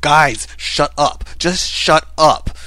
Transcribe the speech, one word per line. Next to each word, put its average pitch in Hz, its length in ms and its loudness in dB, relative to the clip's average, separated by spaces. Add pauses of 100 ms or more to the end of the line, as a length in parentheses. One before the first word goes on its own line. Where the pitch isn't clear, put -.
Guys, 147 460 2 (100)
shut - 420 -2
up! 143 260 0 (140)
Just 180 320 -2
shut - 340 2 (140)
up. 156 320 4 (160)